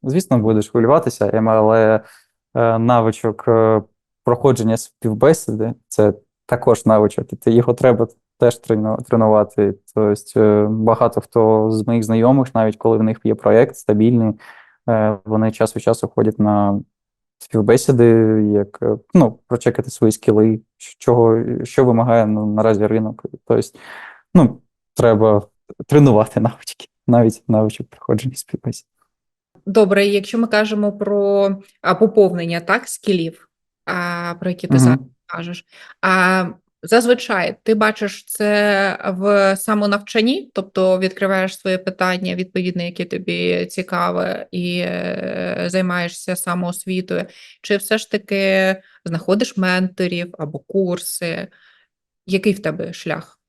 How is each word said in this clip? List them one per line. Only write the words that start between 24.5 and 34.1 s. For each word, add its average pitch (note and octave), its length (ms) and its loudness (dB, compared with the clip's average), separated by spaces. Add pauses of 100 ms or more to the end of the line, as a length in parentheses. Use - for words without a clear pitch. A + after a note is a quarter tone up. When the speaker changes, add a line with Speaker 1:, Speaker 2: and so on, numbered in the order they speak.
Speaker 1:
треба A2 480 4 (440)
тренувати B2 540 4
навички, - 480 -6 (180)
навіть A#2 420 2
навичок A2 400 0
проходження B2+ 480 -6
співбесід. - 500 -12 (800)
Speaker 2:
Добре, G3+ 400 2
якщо G3+ 320 -4
ми A3+ 80 0
кажемо G#3 460 -2
про, G3+ 580 0 (320)
а, F3+ 120 0
поповнення, F3 680 2
так, C#4+ 280 -2
скілів, E3 600 -6 (360)
а, F3 560 -6